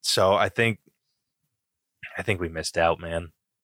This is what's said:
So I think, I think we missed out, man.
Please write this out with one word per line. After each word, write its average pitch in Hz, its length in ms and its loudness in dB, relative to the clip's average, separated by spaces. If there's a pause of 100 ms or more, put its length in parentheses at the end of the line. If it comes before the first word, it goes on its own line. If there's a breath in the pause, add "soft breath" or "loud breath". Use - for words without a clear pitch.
So 98 320 4
I 101 140 2
think, 117 320 0 (1400)
I 101 60 -6
think 95 180 -4
we 85 80 -4
missed 80 280 -8
out, 82 240 2
man. 82 320 -8 (320)